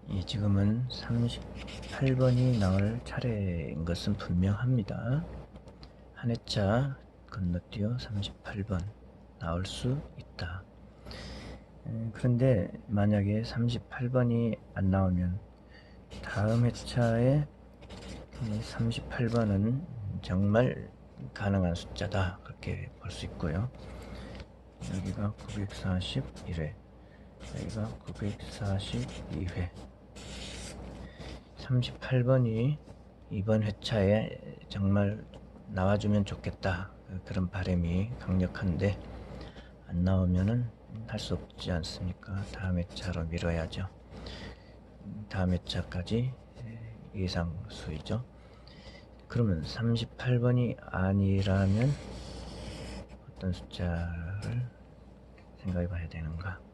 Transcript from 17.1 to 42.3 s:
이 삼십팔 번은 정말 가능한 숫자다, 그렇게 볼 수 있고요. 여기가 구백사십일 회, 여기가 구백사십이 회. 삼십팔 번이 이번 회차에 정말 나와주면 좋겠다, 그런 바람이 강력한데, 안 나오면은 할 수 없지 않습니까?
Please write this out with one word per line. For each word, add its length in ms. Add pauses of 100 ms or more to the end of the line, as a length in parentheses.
이 180
삼십팔 680
번은 580 (340)
정말 680 (420)
가능한 420
숫자다, 680
그렇게 460 (100)
볼 100
수 160
있고요. 440 (1200)
여기가 380
구백사십일 1300
회, 160 (800)
여기가 320 (160)
구백사십이 1400 (100)
회. 160 (1800)
삼십팔 680
번이 540 (520)
이번 340
회차에 760 (300)
정말 560 (440)
나와주면 580
좋겠다, 640 (320)
그런 260
바람이 720
강력한데, 800 (880)
안 160
나오면은 680 (360)
할 120
수 160
없지 380
않습니까? 720 (100)